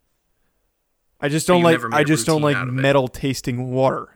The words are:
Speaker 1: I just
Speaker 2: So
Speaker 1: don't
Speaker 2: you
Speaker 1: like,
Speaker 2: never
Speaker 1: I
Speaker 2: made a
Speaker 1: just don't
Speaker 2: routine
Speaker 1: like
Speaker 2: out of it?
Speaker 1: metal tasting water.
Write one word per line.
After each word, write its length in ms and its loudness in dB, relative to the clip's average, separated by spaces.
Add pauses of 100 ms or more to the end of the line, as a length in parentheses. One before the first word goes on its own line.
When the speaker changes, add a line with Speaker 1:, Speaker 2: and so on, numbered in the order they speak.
(1200)
Speaker 1:
I 60 -4
just 160 -2
Speaker 2:
So 80 4
Speaker 1:
don't 60 6
Speaker 2:
you 60 4
Speaker 1:
like, 100 6
Speaker 2:
never 180 -4
Speaker 1:
I 40 0
Speaker 2:
made 40 4
a 40 0
Speaker 1:
just 200 0
don't 160 2
Speaker 2:
routine 20 0
Speaker 1:
like 140 0
Speaker 2:
out 120 -4
of 60 -6
it? 60 -4
Speaker 1:
metal 260 2
tasting 640 -6
water. 440 0